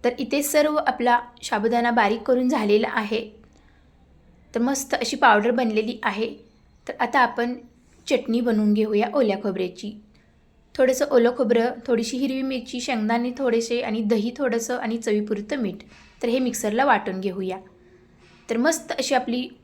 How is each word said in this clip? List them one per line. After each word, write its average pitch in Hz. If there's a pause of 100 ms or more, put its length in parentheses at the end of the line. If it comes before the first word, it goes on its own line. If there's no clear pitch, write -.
तर 240
इथे 277
सर्व 302
आपला 247 (240)
साबुदाणा 226
बारीक 226
करून 254
झालेला 214
आहे. 220 (1300)
तर 233
मस्त 269
अशी 247
पावडर 220
बनलेली 226
आहे. 214 (580)
तर -
आता 254
आपण 240 (520)
चटणी 240
बनवून 214
घेऊया 214
ओल्या 220
खोबऱ्याची. 185 (840)
थोडंसं 262
ओलं 240
खोबरं, 233 (160)
थोडीशी 233
हिरवी 262
मिरची, 262
शेंगदाणे 233
थोडेसे 233
आणि 214
दही 220
थोडंसं 240
आणि 226
चवीपुरतं 214
मीठ. - (380)
तर 240
हे 247
मिक्सरला 233
वाटून 202
घेऊया. 190 (920)
तर 226
मस्त 302
अशी 269
आपली 247 (180)